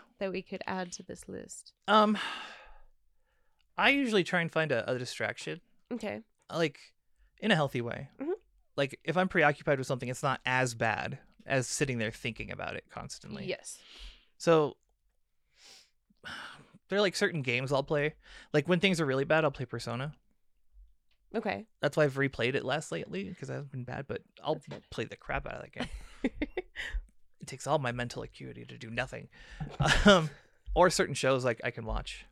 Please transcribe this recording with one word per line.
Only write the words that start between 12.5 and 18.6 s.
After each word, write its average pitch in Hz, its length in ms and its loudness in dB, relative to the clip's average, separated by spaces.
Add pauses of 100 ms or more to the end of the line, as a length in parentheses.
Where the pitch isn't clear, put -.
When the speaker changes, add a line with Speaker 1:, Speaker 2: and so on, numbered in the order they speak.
Speaker 2:
about 95 240 -8
it - 140 -10
constantly. - 560 -12
Speaker 1:
Yes. - 320 -8 (600)
Speaker 2:
So, 160 380 4 (1500)
<sighs> - 20 -14 (640)
there 190 80 0
are, 208 40 6
like, 190 140 4
certain 170 260 2
games 127 300 0
I'll 139 120 4
play. 151 320 0 (380)
Like, - 140 4